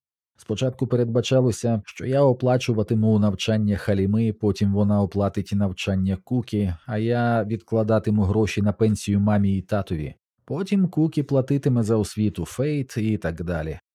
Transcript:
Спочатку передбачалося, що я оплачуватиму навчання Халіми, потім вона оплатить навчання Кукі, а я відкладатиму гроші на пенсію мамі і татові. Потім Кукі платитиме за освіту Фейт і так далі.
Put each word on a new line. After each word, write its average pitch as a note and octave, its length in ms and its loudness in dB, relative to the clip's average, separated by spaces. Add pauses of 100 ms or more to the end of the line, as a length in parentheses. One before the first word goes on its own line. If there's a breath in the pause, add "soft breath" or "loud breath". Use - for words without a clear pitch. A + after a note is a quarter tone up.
(360)
Спочатку B2+ 500 -4
передбачалося, A#2 1000 0
що - 200 -12
я C3+ 160 2
оплачуватиму A#2+ 960 2
навчання G#2 580 0
Халіми, G#2 560 0
потім G2+ 400 0
вона G2+ 300 2
оплатить G2+ 500 -2
навчання F#2+ 720 0
Кукі, G#2 500 -2 (120)
а G#2+ 120 -4
я A#2 460 0
відкладатиму G#2+ 760 0
гроші G#2 400 0
на G#2 100 2
пенсію G#2 480 0
мамі G2+ 380 2
і F#2 40 -6
татові. E2+ 520 -6 (360)
Потім F#3+ 380 0
Кукі D#3 340 0
платитиме C3+ 600 0
за A2 140 2
освіту G#2 480 -2
Фейт C#3 520 -4
і G#2+ 220 0
так E2 260 -4
далі. D#2+ 340 -4 (160)